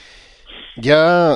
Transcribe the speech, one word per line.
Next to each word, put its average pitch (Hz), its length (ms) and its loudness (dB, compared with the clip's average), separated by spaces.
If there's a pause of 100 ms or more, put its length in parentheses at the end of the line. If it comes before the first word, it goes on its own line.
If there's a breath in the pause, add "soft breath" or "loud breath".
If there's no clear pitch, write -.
(800 loud breath)
Ja, 156 540 0